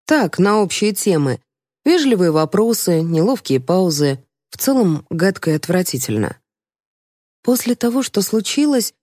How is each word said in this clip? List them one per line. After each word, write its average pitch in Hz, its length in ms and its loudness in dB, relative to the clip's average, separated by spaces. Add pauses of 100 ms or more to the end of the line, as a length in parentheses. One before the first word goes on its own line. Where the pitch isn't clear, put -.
Так, 262 320 0
на 202 220 4
общие 208 320 -2
темы. 147 480 0 (440)
Вежливые 269 460 2
вопросы, 175 720 0
неловкие 165 580 0
паузы. 147 640 0 (280)
В - 80 -20
целом, 220 520 0
гадко 170 400 -2
и 151 40 2
отвратительно. 143 800 -2 (1080)
«После 240 320 0
того, 240 280 -2
что - 180 -4
случилось, 233 720 -2 (100)